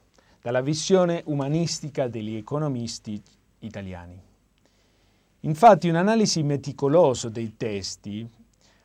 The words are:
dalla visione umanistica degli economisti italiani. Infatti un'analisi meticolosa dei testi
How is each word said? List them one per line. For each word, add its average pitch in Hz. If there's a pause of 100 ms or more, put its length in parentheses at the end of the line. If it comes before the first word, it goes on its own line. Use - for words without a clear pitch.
(400)
dalla 123
visione 170
umanistica 147
degli 110
economisti 117 (380)
italiani. 92 (1200)
Infatti 180
un'analisi 185
meticolosa 143
dei 110
testi 104 (580)